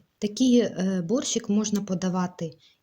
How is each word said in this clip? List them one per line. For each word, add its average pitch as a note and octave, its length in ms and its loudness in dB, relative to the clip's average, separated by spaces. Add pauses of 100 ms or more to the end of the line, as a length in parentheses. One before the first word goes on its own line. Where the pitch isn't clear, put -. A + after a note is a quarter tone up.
(180)
Такий, A#3+ 420 2
е, F#3 480 0
борщик A#3 400 -2
можна G#3 340 2
подавати F3+ 760 -4 (240)